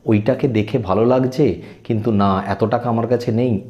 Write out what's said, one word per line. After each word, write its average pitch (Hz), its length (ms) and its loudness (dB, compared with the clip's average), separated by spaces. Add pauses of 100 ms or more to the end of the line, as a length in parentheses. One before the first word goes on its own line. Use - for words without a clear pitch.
ওইটাকে 117 420 2
দেখে 110 320 0
ভালো 101 260 0
লাগছে 131 400 2 (380)
কিন্তু 113 280 -2
না, 98 360 2
এত 98 160 -2
টাকা 117 260 0
আমার 113 180 -2
কাছে 120 240 0
নেই, 113 380 0